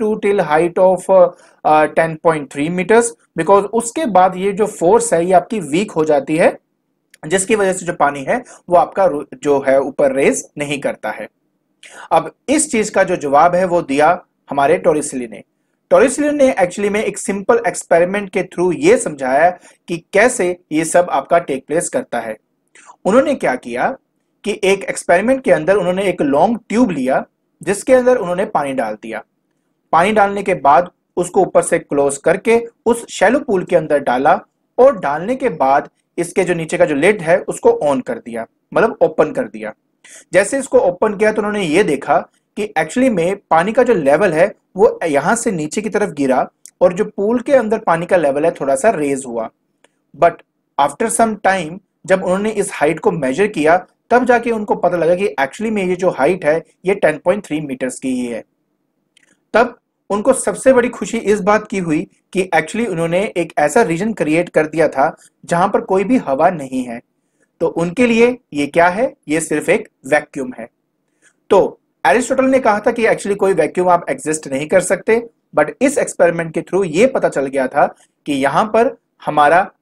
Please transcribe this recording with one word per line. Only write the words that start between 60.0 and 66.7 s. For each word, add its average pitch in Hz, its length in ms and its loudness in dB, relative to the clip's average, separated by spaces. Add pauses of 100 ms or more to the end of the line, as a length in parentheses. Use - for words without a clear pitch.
उनको 208 220 0
सबसे 262 400 -2
बड़ी 247 160 2
खुशी 226 300 -8
इस 208 220 -2
बात 208 260 0
की 196 120 -6
हुई 170 300 -2 (240)
कि 185 220 -4
actually 185 340 -2
उन्होंने 175 480 -2
एक 170 220 -4
ऐसा 147 240 2
रीजन 170 300 -2
क्रिएट 165 360 -2
कर - 180 0
दिया 165 220 0
था 143 280 -2 (280)
जहां 180 240 0
पर 208 120 -2
कोई 196 240 0
भी 240 120 0
हवा 156 340 0
नहीं 131 340 -6